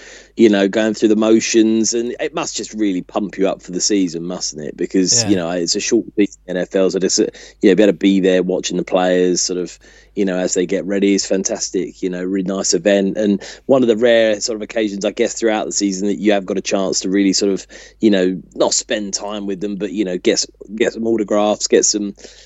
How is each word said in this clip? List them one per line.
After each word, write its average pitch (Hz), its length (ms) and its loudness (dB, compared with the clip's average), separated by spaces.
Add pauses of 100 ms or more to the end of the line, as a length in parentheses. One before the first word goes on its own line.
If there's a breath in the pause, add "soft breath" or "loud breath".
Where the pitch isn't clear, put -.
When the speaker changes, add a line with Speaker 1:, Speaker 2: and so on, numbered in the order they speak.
(380 loud breath)
Speaker 1:
you 113 100 8
know, 101 220 4
going 110 240 0
through 107 160 2
the 107 80 4
motions. 110 760 4
And 120 240 -4
it 151 160 -6
must 156 220 -6
just - 180 -10
really 101 280 -2
pump 104 360 -6
you 95 120 0
up - 120 -6
for - 100 -14
the 90 100 -4
season, 87 420 0
mustn't 87 380 -8
it? 71 160 -10
Because, 95 460 0
Speaker 2:
Yeah. 101 60 -2
Speaker 1:
you 101 60 4
know, 85 160 -2
it's 87 240 -2
a 101 60 -4
short 104 240 0 (100)
season - 320 0
in 92 80 -6
N 90 80 -2
F - 120 -6
L, 95 140 2
so 90 100 -2
just, 90 200 0
uh, 104 60 2 (360 loud breath)
you 107 80 6
know, 90 60 6
be 107 80 6
able 101 80 6
to 82 60 0
be 98 240 2
there 92 200 4
watching 92 360 -2
the 87 60 0
players 90 580 2
sort 90 180 -4
of, 87 180 -8 (360 soft breath)
you 101 100 -2
know, 92 140 -2
as 90 160 -2
they 92 120 0
get 85 200 -4
ready 98 280 2
is 95 120 0
fantastic, 98 760 -4
you 95 80 -2
know, 90 140 -6
really 92 240 -2
nice 95 260 -2
event. 98 440 2
And 101 260 0 (220 loud breath)
one 131 160 4
of 117 80 2
the 107 80 4
rare 113 420 4
sort 110 160 -4
of 104 60 -8
occasions, 104 420 -4
I 104 80 0
guess, 110 220 -2
throughout 107 320 -2
the 87 80 -8
season 98 340 -2
that 98 120 -2
you 101 120 2
have 101 140 0
got 95 120 -4
a 92 40 -4
chance 98 400 -2
to 98 80 -4
really 98 240 4
sort 101 180 0
of, 92 160 -4 (320 loud breath)
you 110 100 4
know, 95 320 0 (140)
not - 180 0
spend 104 400 -4
time 104 320 -8
with 98 140 -6
them, 104 160 -6
but, 95 160 -6
you 98 140 -2
know, 90 120 -4
get 98 160 2
s-, - 140 -4 (260)
get 113 200 -2
some 110 120 -6
autographs, 107 640 0
get 95 160 4
some, 101 300 -2 (320 loud breath)